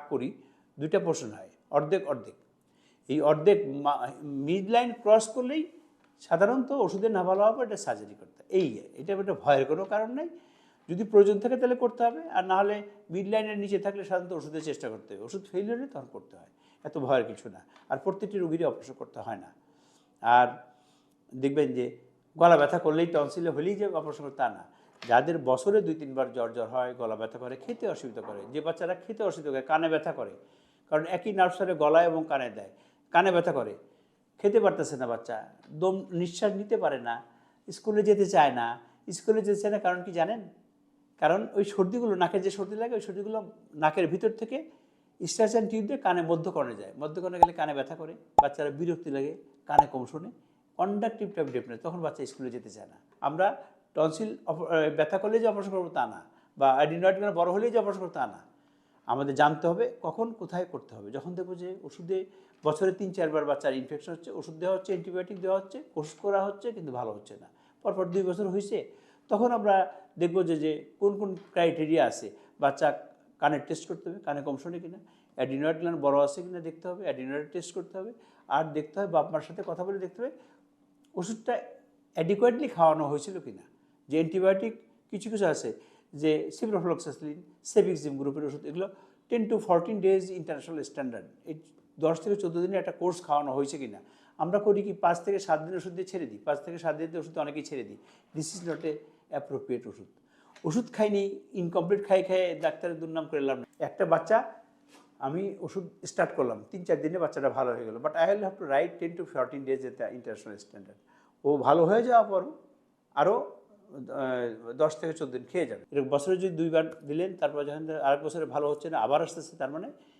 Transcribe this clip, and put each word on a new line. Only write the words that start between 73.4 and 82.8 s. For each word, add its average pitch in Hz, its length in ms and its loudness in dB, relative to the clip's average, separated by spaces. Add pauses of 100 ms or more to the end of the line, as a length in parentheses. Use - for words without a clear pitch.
টেস্ট - 200 -6
করতে 170 220 -10
হবে, 185 100 -10
কানে 143 220 -4
কম 139 160 -6
শোনে 170 220 -10
কিনা, 170 180 -14 (380)
অ্যাডিনয়েড 139 420 0
গ্ল্যান্ড 165 240 -4
বড় 143 220 6
আছে 143 180 0
কিনা 180 180 -10
দেখতে 165 280 -12
হবে, 180 160 -8
অ্যাডিনয়েড 139 480 -6
টেস্ট 175 240 -10
করতে 185 220 -10
হবে। 214 160 -10 (340)
আর 151 160 2
দেখতে 151 360 -6
হবে, 202 120 -2
বাপ 151 200 2
মার 156 100 0
সাথে 175 240 -10
কথা 175 180 -6
বলে 196 160 -6
দেখতে 185 220 -10
হবে 269 100 -6 (840)
ওষুধটা 214 460 -4 (520)
অ্যাডিকুয়েটলি 226 540 2
খাওয়ানো 156 400 4